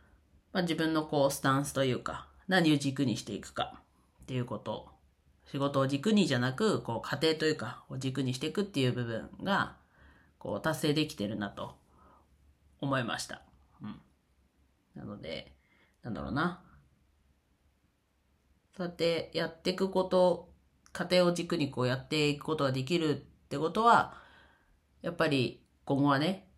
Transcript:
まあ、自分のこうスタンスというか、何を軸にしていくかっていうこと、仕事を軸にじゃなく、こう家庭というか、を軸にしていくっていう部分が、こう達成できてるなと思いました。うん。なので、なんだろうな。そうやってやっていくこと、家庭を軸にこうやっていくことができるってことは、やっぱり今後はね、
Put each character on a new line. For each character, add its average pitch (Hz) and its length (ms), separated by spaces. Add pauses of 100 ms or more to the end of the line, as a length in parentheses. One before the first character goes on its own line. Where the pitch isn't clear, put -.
(540)
ま 185 80
あ、 - 20
自 160 100
分 160 200
の 156 100
こ 143 240
う 147 40
ス - 100
タ 135 160
ン 143 80
ス - 80
と 139 100
い 127 80
う 120 80
か、 - 300 (180)
何 170 260
を 143 40
軸 139 260
に 107 140
し - 60
て 110 100
い 95 80
く - 120
か - 300 (400)
っ - 20
て 135 80
い 127 60
う 120 60
こ 104 120
と、 - 320 (640)
仕 143 60
事 139 240
を 131 60
軸 139 260
に 202 140
じ 139 60
ゃ 120 60
な 127 140
く、 202 280
こ 113 240
う - 20
家 139 140
庭 160 140
と 156 100
い 156 60
う 151 60
か、 113 320
を 135 80
軸 131 260
に 127 100
し 127 60
て 156 80
い 156 60
く 202 80
っ - 40
て 147 140
い 127 80
う 123 60
部 123 100
分 110 260 (140)
が、 180 320 (640)
こ - 140
う 101 80
達 156 180
成 151 140
で 156 140
き - 80
て 101 120
る 107 80
な 101 140
と - 280 (1040)
思 135 180
い 120 60
ま - 160
し - 80
た。 - 140 (400)
う 107 60
ん。 - 140 (960)
な 127 80
の 104 160
で、 - 340 (500)
な 113 80
ん - 20
だ 76 80
ろ 71 80
う - 20
な。 170 320 (2250)
そ 180 80
う - 20
や 175 60
っ - 20
て 165 380
や 165 140
っ - 140
て 175 100
い 185 40
く 190 140
こ 185 160
と、 180 480 (400)
家 170 180
庭 180 140
を 175 80
軸 170 240
に 135 120
こ 123 120
う 127 60
や 131 100
っ - 100
て 151 220
い 143 100
く - 60
こ 156 100
と 147 80
が 131 80
で 131 140
き 170 120
る 156 140
っ 131 40 (340)
て 143 80
こ 156 140
と 214 120
は、 - 340 (840)
や 170 100
っ 170 40
ぱ - 120
り 131 380 (180)
今 139 180
後 143 60
は 139 100
ね、 185 300 (100)